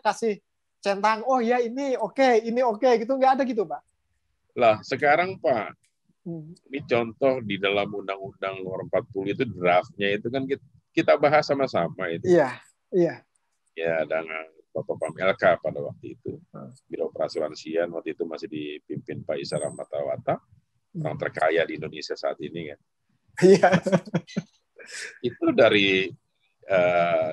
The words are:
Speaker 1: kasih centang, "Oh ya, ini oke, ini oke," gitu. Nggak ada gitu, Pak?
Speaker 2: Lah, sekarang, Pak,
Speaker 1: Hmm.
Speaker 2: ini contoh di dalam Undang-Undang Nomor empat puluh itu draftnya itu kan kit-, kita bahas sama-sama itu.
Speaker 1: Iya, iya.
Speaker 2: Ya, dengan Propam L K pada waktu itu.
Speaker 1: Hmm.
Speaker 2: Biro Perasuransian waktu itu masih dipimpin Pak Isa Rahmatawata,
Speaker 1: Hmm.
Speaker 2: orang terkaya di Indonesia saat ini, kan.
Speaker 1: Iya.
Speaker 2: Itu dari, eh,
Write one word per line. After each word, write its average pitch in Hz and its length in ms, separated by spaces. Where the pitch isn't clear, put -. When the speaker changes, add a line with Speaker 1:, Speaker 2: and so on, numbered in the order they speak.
Speaker 1:
kasih 208 400
centang, 208 400
"Oh 254 160
ya, 247 240
ini 254 320
oke, 226 480
ini 233 160
oke," 240 400
gitu. 233 160
Nggak 262 240
ada 277 80
gitu, 220 160
Pak? 151 160
Speaker 2:
Lah, 110 240
sekarang, 151 560
Pak, 110 320
Speaker 1:
Hmm. 165 240
Speaker 2:
ini 143 160
contoh 123 560
di 104 160
dalam 98 400
Undang-Undang 95 640
Nomor 92 320
empat 92 160
puluh 98 240
itu 120 160
draftnya 92 720
itu 107 80
kan 135 160
kit-, 135 240
kita - 240
bahas 151 320
sama-sama 92 640
itu. 87 160
Speaker 1:
Iya, 147 320
iya. 170 320
Speaker 2:
Ya, 82 320
dengan 80 480
Propam 80 300
L 92 200
K 90 240
pada 73 240
waktu 65 340
itu. - 200
Speaker 1:
Hmm. - 200
Speaker 2:
Biro 82 280
Perasuransian 78 760
waktu 80 260
itu 87 100
masih 80 240
dipimpin 76 720
Pak 76 160
Isa 76 200
Rahmatawata, 71 800
Speaker 1:
Hmm. 160 160
Speaker 2:
orang 76 160
terkaya 80 480
di 78 80
Indonesia 76 400
saat 69 240
ini, 78 320
kan. - 60
Speaker 1:
Iya. 190 240
Speaker 2:
Itu 123 320
dari, 98 560
eh, 87 680